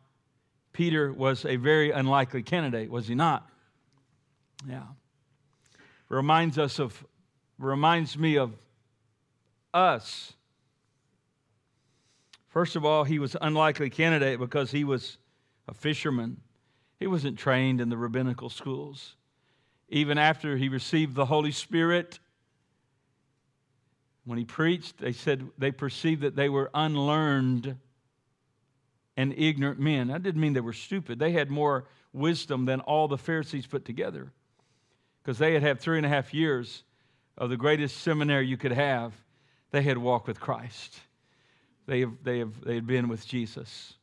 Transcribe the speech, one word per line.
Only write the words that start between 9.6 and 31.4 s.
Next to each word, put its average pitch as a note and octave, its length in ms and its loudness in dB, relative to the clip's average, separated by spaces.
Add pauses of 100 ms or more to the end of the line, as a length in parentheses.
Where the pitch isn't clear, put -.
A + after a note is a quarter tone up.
us. E3 640 0 (2250)
First E3+ 280 0
of D3+ 80 0
all, D3+ 200 4
he D3+ 140 0
was C#3 220 -4
unlikely D3+ 500 2
candidate C#3+ 500 2
because C3 300 -2
he D3 120 0
was - 360 -2 (500)
a - 60 -14
fisherman. C3 680 -4 (580)
He F#3+ 80 -4
wasn't C#3+ 320 -2
trained C3 420 2
in A#2 80 0
the A#2 80 -2
rabbinical A#2+ 520 -2
schools. C#3 680 -10 (760)
Even D3 280 2
after D3+ 380 4
he C3+ 120 0
received C3+ 460 0
the C3+ 120 2
Holy D3+ 260 2
Spirit, E3+ 640 0 (2000)
when A#2+ 140 -6
he A#2+ 60 -4
preached, E3 540 -2
they B2 140 -4
said C3+ 340 0 (120)
they C#3 120 0
perceived C#3+ 520 -2
that C#3 140 -2
they C#3 120 2
were C3+ 260 0
unlearned C#3+ 1000 2 (1400)
and C3+ 200 0
ignorant C#3+ 420 0
men. C#3 300 0
That D#3 140 -6
didn't F3 180 -2
mean D3 140 2
they C3 60 0
were A2+ 120 -6
stupid. B2 460 -8
They D#3+ 140 2
had C#3+ 180 0